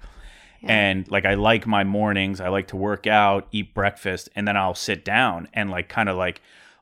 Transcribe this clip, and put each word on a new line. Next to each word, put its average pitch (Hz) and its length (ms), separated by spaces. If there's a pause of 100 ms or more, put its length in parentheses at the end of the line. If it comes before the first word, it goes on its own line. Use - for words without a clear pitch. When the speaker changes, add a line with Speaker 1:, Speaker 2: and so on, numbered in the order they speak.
(600)
Speaker 1:
Yeah. - 100
Speaker 2:
And, 98 400
like, 98 140
I 98 100
like 110 320
my 104 160
mornings. 98 580
I 90 60
like 95 200
to 98 100
work 101 280
out, 101 460
eat 104 240
breakfast, 98 600
and 104 120
then 101 100
I'll 92 180
sit - 300
down 101 480
and, 101 160
like, 90 180
kinda, 104 280
like, 90 260 (400)